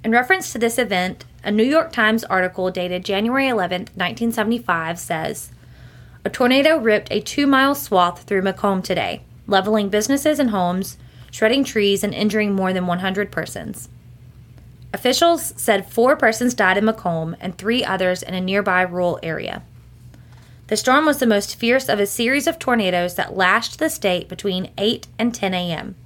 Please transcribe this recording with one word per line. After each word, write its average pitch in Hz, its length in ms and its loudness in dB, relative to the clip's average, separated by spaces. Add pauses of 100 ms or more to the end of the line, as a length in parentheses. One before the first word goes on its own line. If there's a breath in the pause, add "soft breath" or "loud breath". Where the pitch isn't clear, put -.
In 233 80 0
reference 254 400 2
to - 80 -8
this 233 180 0
event, 185 480 -2 (180)
a 208 80 -2
New 214 120 4
York 277 280 2
Times 220 340 2
article 185 440 0
dated 180 340 -4
January 233 440 0
eleventh, 185 480 -2
nineteen 190 360 -2
seventy-five 180 680 -2
says, - 500 -6 (760 loud breath)
"A 202 60 -4
tornado 269 480 4
ripped 220 340 2
a 208 80 0
two-mile 277 540 2
swath 180 500 0
through 190 200 0
Macomb 190 380 0
today, 127 420 -4 (240)
leveling 202 420 2
businesses 269 500 2
and 254 120 2
homes, 185 460 -2 (340 loud breath)
shredding 247 320 2
trees, 202 400 0
and 202 100 -2
injuring 208 400 0
more 185 200 0
than 185 120 -2
one 175 140 -2
hundred 190 320 -4
persons." - 580 -10 (1040)
Officials 320 640 0
said 196 320 0
four 254 260 2
persons 240 380 0
died 190 240 2
in 208 80 2
Macomb 170 560 -2
and 180 160 -8
three 233 260 0
others 185 400 -2
in - 100 -8
a 185 80 -4
nearby 190 400 0
rural 175 420 0
area. 156 400 -8 (1040 loud breath)
The - 100 -2
storm 277 280 2
was 294 140 2
the 254 80 2
most 202 320 0
fierce 254 300 2
of 208 100 0
a 202 60 4
series 247 420 0
of 330 120 -2
tornadoes 180 560 0
that - 220 -4
lashed 196 420 2
the 311 100 0
state 180 400 -2
between 185 480 -6
eight 208 300 -2 (100)
and 233 160 -2
ten 190 200 -4
A 180 180 -4
M. 151 240 -8 (100)